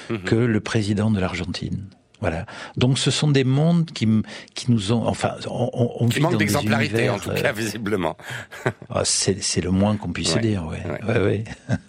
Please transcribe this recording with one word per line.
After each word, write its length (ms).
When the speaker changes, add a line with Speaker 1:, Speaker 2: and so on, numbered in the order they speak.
Speaker 1:
Mhm. 140
Speaker 2:
que 120
le 240
président 500
de 120
l'Argentine. 640
Voilà. 240
Donc 200
ce 140
sont 180
des 140
mondes 480
qui 140
m-, 180
qui 160
nous 220
ont, 120
enfin, 300
on, 260
on, 260
on 80
Speaker 1:
Qui 80
Speaker 2:
vit 60
Speaker 1:
manque 100
Speaker 2:
dans 60
des 80
Speaker 1:
d'exemplarité, 500
Speaker 2:
univers, 200
Speaker 1:
en 40
tout 100
Speaker 2:
euh, 120
Speaker 1:
cas, 100
visiblement. 640
Speaker 2:
Ah, 140
c'est, 400
c'est 180
le 80
moins 280
qu'on 140
puisse 240
Speaker 1:
Ouais. 60
Speaker 2:
dire, 240
ouais. 160
Speaker 1:
Ouais. 140
Speaker 2:
Ouais, 40
ouais. 200